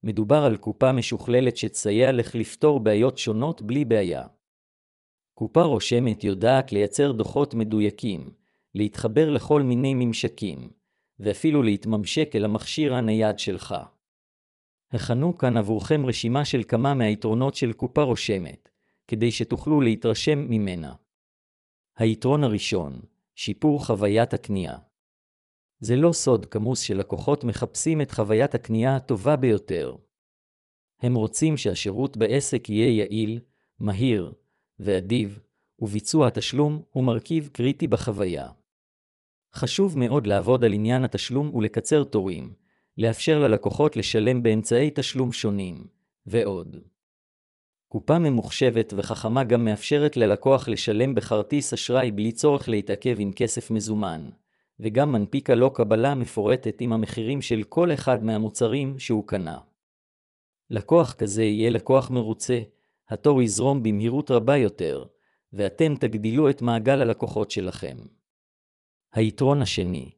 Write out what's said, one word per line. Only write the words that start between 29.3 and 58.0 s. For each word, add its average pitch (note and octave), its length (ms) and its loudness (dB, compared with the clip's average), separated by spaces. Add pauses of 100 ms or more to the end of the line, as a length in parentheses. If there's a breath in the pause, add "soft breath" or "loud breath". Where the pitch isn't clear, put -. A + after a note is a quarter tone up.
ביותר. G2 600 -2 (1040)
הם B2 140 0
רוצים C3+ 420 0
שהשירות G#2+ 600 -4
בעסק A2+ 540 0
יהיה A2+ 260 2
יעיל, G#2+ 440 -2 (380)
מהיר, G#2 540 -2 (460)
ואדיב, G2+ 640 -2 (380)
וביצוע A2+ 480 0
התשלום D3 640 -2
הוא C3 140 -2
מרכיב D3 480 -2
קריטי C#3+ 340 -2
בחוויה. G2 640 -2 (1080)
חשוב E3+ 440 0
מאוד B2 280 2
לעבוד G2+ 380 2
על A2 80 6
עניין A2+ 320 2
התשלום C3+ 500 -4
ולקצר B2 500 0
תורים, F#2 480 -4 (460)
לאפשר A2+ 400 2
ללקוחות C3 580 2
לשלם A2+ 460 0
באמצעי A#2 520 2
תשלום B2+ 380 -2
שונים, F#2+ 540 -6 (400)
ועוד. F#2+ 500 -4 (1120)
קופה C#3+ 300 0
ממוחשבת B2 800 0
וחכמה A#2 480 -2
גם A#2 200 2
מאפשרת C#3+ 520 0
ללקוח B2 520 2
לשלם A#2 460 0
בכרטיס A2+ 580 -2
אשראי B2 380 0
בלי G#2+ 220 -2
צורך C#3+ 360 2
להתעכב G#2+ 500 -2
עם G2+ 140 -2
כסף A#2 380 -4
מזומן, G#2 600 -4 (500)
וגם A#2+ 320 0
מנפיקה B2 420 0
לו B2 180 4
קבלה A#2 420 2
מפורטת A#2 640 -2
עם A#2+ 120 -2
המחירים A2+ 500 -2
של A2 200 -2
כל E3+ 300 0
אחד C3 320 0